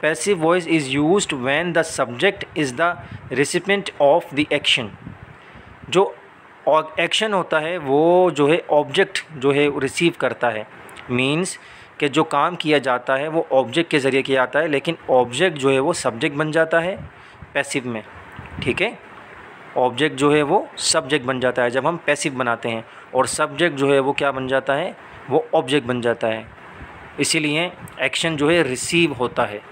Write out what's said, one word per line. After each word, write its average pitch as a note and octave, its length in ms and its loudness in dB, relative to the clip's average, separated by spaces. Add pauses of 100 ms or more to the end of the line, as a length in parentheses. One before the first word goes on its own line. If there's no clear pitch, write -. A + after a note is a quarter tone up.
Passive E3 360 0
voice E3+ 260 2
is D3+ 280 2
used D#3+ 380 2 (120)
when D#3+ 280 0
the E3 100 2 (160)
subject C#3 460 0 (120)
is C#3 220 -2
the E3+ 160 2 (380)
recipient F3 580 0 (100)
of D3 340 4
the D3 160 0
action। C#3+ 360 0 (1000)
जो - 260 2 (520)
और D#3 320 0
action G#3 340 0
होता E3+ 260 0
है E3 180 -4
वो E3 540 4
जो C#3+ 160 2
है E3 220 2
object D3 560 2 (120)
जो C3+ 140 2
है C#3+ 280 2
receive D#3 400 0
करता B2 300 0
है, G#2+ 180 -6 (440)
Means C#3+ 480 0 (400)
कि D3 100 2
जो D3 140 2
काम D#3 320 0
किया D3+ 240 2
जाता B2+ 360 0
है C#3+ 120 -2
वो D#3+ 240 -2
object C3 400 2
के D#3 80 2
ज़रिए C3+ 220 2
किया C3 200 2
जाता B2+ 180 0
है, E3 80 0
लेकिन D#3 300 -2 (120)
object C3 480 2
जो C3+ 120 2
है C3+ 100 4
वो C3+ 140 0
subject C3+ 420 -2
बन D#3 160 -2
जाता D#3+ 280 2
है F#3 200 -4 (540)
passive C3+ 340 -4
में, A2 160 -8 (600)
ठीक C#3 180 -2
है, A3 180 -4 (760)
Object C3 380 0
जो C#3+ 160 2
है D3+ 120 4
वो E3 240 0 (100)
subject C#3+ 480 -2
बन B2+ 140 -2
जाता B2+ 240 0
है A#2+ 60 2
जब C3 180 -2
हम E3+ 100 -2
passive C#3+ 360 -2
बनाते A#2+ 360 -2
हैं, A2+ 160 -6 (300)
और B2+ 120 2
subject D3+ 480 -2
जो C#3 180 2
है C#3 60 6
वो C3+ 140 0
क्या C#3 180 0
बन C3 160 -6
जाता C3+ 260 0
है, F3+ 240 -4 (320)
वो D3+ 260 2
object C#3+ 320 0
बन B2 140 -2
जाता A#2 260 0
है, A2 200 -4 (720)
इसीलिए D#3 520 0 (300)
action D3+ 360 -2
जो D3 120 2
है E3+ 140 4
receive D3 500 0
होता A#2+ 320 0
है। G#2 160 -10 (100)